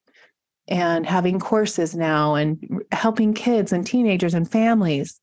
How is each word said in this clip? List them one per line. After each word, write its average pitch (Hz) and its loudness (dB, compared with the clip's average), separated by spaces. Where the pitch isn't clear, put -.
and 170 0
having 185 0
courses 185 -2
now 151 0
and 151 -2
helping 220 0
kids 220 0
and 185 -2
teenagers 185 0
and 165 0
families, 214 0